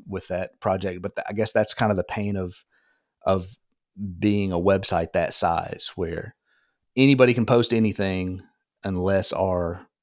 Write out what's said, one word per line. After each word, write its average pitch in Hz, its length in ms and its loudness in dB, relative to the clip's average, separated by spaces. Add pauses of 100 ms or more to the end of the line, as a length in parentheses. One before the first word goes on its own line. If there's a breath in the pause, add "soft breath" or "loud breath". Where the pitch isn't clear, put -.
with 95 180 -8
that 92 320 -6
project. 95 440 -2
But 92 120 -8
th-, - 140 -8
I 101 60 -8
guess 107 180 -2
that's 107 200 2
kind 107 200 2
of 101 40 2
the 90 60 0
pain 104 340 -4
of, 92 280 -8 (600)
of 92 220 0 (720)
being 104 320 2
a 87 80 0
website 95 540 2
that 87 220 0
size, - 600 -2
where 82 400 -8 (640)
anybody 127 360 6
can 117 140 2
post 120 260 4
anything 95 680 0 (400)
unless 95 500 0
our 90 540 -2 (160)